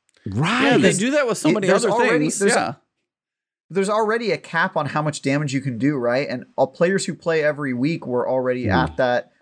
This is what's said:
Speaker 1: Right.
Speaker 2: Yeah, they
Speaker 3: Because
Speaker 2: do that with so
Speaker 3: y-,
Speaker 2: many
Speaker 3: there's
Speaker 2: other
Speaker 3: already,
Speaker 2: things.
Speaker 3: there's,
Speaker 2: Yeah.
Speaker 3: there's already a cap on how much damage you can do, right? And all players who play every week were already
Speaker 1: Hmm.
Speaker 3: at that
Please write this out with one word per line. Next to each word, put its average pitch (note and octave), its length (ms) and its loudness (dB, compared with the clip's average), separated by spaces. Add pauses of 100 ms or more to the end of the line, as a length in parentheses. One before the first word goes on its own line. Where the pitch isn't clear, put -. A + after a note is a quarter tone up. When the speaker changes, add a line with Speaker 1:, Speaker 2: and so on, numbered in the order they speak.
(280)
Speaker 1:
Right. E3 360 0
Speaker 2:
Yeah, C#4 100 4
they A3+ 40 6
Speaker 3:
Because F3+ 220 4
Speaker 2:
do A#3+ 120 0
that C#4+ 160 2
with G#3+ 100 -2
so D4+ 120 0
Speaker 3:
y-, - 40 4
Speaker 2:
many G#3+ 140 0
Speaker 3:
there's G3+ 180 2
Speaker 2:
other G3 80 2
Speaker 3:
already, A#3+ 320 2
Speaker 2:
things. E3 140 -4
Speaker 3:
there's, G3+ 160 2
Speaker 2:
Yeah. A#2+ 180 -2 (960)
Speaker 3:
there's F#3+ 200 -2
already G#3+ 420 0
a D3+ 60 0
cap F3 400 -2
on D3+ 100 0
how D3+ 140 -2
much D3+ 220 -4
damage C#3 300 0
you C3+ 80 0
can B2+ 180 -4
do, C#3+ 180 2
right? B2 320 0
And B2 160 -8 (100)
all B2+ 120 2
players F3+ 380 0
who F3 100 -6
play D#3+ 280 -2
every C#3+ 300 -2
week D3+ 340 -2
were B2 220 -2
already B2+ 360 -2
Speaker 1:
Hmm. G2+ 60 0
Speaker 3:
at B2+ 260 0
that B2 340 0 (100)